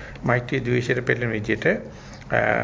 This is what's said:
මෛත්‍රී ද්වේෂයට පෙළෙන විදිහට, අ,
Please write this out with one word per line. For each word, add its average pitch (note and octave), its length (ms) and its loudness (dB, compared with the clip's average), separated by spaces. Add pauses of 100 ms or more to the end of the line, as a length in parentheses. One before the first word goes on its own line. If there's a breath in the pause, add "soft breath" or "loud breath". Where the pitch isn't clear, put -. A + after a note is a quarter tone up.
(200 loud breath)
මෛත්‍රී B2 420 0
ද්වේෂයට B2 440 0
පෙළෙන A#2+ 260 2
විදිහට, A2 340 0
අ, - 760 -2 (240)